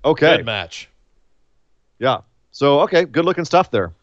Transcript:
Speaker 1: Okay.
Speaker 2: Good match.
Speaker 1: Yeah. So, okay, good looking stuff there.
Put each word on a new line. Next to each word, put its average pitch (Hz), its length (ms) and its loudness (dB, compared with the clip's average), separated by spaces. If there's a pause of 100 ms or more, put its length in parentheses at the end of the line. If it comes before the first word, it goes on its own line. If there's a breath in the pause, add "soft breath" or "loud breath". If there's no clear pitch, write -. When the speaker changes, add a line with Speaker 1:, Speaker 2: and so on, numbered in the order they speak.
Speaker 1:
Okay. 151 320 2
Speaker 2:
Good 107 80 -8
match. 101 440 -10 (1120)
Speaker 1:
Yeah. 123 220 -2 (300)
So, 143 300 2
okay, 175 240 2
good 151 200 -2
looking 175 200 -4
stuff 180 260 0
there. 92 200 -4 (120)